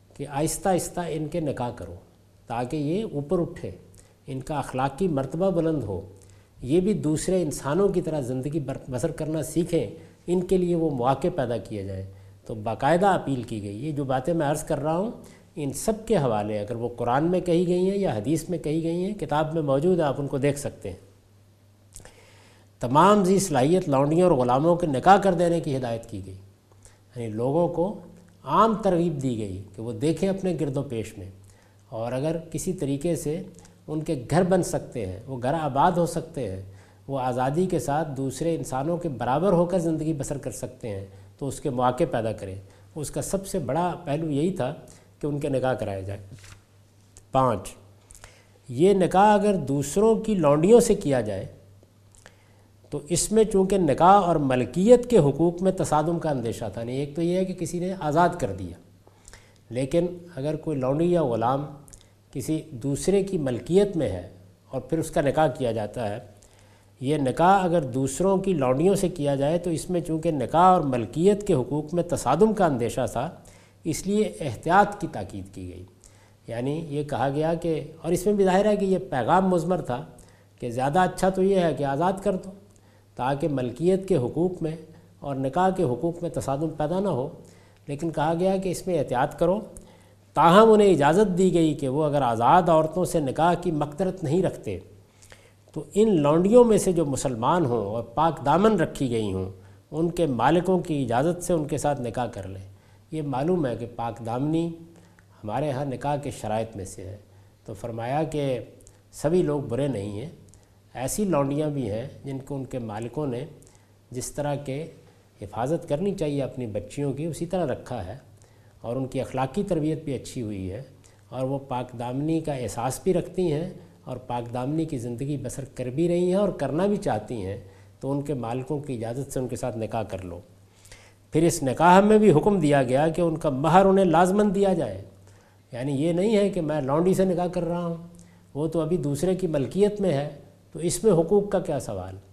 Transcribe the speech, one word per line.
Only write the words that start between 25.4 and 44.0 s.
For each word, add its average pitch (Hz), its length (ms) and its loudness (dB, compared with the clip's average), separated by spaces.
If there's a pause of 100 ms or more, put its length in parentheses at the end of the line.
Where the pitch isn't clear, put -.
کی 143 160 -4
ہدایت 117 340 -6
کی 98 160 -10
گئی، 95 80 -16 (800)
یعنی 117 120 -8
لوگوں 135 400 0
کو 170 300 -4 (460)
عام 208 300 4
ترغیب 170 480 0
دی 123 160 -2
گئی 98 240 -8 (140)
کہ 117 60 -12
وہ 120 100 -8
دیکھیں 156 360 -2
اپنے 185 320 -2
گرد 139 160 -2
و 139 60 -2
پیش 110 360 -8
میں، 95 120 -14 (580)
اور 117 240 -6
اگر 151 240 -2 (140)
کسی 156 220 -6
طریقے 143 440 -2
سے 160 260 -6 (440)
ان 151 160 -6
کے 147 280 -4
گھر 165 120 6
بن 185 200 4
سکتے 127 440 -6
ہیں، 92 200 -8
وہ 131 160 -10
گھر 131 120 0
آباد 156 380 2
ہو 165 140 2
سکتے 139 440 -6
ہیں، 95 120 -8 (460)
وہ 135 120 -4
آزادی 127 460 0
کے 180 120 0
ساتھ 156 380 -2
دوسرے 135 380 -2
انسانوں 143 420 -4
کے 160 120 -6
برابر 139 440 0
ہو 175 120 6
کر 180 140 0
زندگی 160 340 -2
بسر 139 260 -6
کر 127 120 -8
سکتے - 380 -10
ہیں، 98 180 -8 (320)
تو 143 100 -6
اس - 120 -8
کے 151 100 -4
مواقع 127 400 2
پیدا 110 220 -2
کریں۔ 95 240 -10 (380)
اس 147 160 -8
کا 147 120 -6
سب 190 240 -4
سے 190 120 -4
بڑا 156 360 -2 (100)